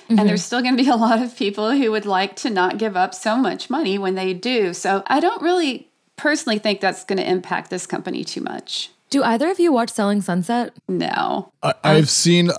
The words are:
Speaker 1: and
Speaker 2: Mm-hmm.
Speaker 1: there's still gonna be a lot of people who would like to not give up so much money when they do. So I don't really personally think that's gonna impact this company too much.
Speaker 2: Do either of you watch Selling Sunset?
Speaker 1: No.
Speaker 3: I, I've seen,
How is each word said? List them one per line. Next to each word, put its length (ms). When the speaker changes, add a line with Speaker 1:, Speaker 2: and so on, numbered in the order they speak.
Speaker 1:
and 80
Speaker 2:
Mm-hmm. 100
Speaker 1:
there's 160
still 180
gonna 160
be 120
a 60
lot 260
of 140
people 360
who 200
would 140
like 320
to 120
not 280
give 200
up 160
so 220
much 340
money 280
when 180
they 180
do. 400
So 340
I 120
don't 220
really 480
personally 440
think 220
that's 220
gonna 200
impact 460
this 160
company 380
too 180
much. 500
Speaker 2:
Do 140
either 280
of 80
you 140
watch 160
Selling 320
Sunset? 500
Speaker 1:
No. 640
Speaker 3:
I, 120
I've 260
seen, 500